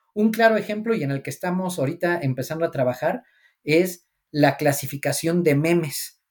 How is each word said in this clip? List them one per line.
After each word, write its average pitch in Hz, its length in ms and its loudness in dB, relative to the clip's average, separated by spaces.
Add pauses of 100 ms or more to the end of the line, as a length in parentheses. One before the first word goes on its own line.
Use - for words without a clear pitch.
(140)
Un 220 180 2
claro 220 240 4
ejemplo, 214 400 -2
y 151 80 -2
en 139 80 -2
el 139 100 -4
que 139 100 -8
estamos 180 480 -4
ahorita 139 420 -2
empezando 135 420 -4
a - 80 0
trabajar, 131 520 -2 (420)
es 175 420 0 (240)
la 143 240 4
clasificación 147 880 -2
de 151 120 4
memes, 160 760 -2